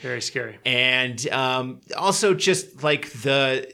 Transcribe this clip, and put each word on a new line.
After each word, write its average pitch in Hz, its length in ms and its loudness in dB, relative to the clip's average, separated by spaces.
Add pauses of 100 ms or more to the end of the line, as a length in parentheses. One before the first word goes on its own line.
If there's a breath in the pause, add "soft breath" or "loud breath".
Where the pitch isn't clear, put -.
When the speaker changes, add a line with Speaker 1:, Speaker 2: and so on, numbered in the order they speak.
Speaker 1:
Very 123 180 -6
scary. 113 440 -8
Speaker 2:
And, 127 680 2
um, 127 480 -2 (160)
also 190 360 2
just, - 520 0
like, 151 260 0
the, 135 640 0